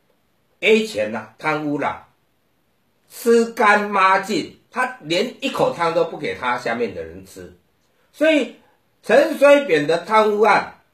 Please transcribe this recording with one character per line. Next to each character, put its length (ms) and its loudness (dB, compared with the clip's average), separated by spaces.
A 260 2
钱 300 -6
啊， 220 -14
贪 280 -4
污 140 -4
啦， 300 -8
吃 360 2
干 440 0
抹 300 2
净， 380 -6
他 300 -6
连 400 -4
一 80 -4
口 240 -2
汤 200 -4
都 120 2
不 120 -12
给 180 -8
他 220 -4
下 180 -6
面 200 -6
的 80 -10
人 220 -18
吃。 320 -20
所 180 2
以 240 0
陈 340 2
水 280 6
扁 220 0
的 120 0
贪 340 2
污 80 0
案 400 2